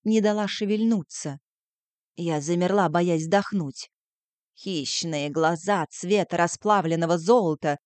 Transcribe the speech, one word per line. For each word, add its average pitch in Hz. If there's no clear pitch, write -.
не 220
дала 208
шевельнуться. 208
Я 170
замерла, 175
боясь 165
вдохнуть. 180
Хищные 151
глаза 160
цвета 180
расплавленного 170
золота 165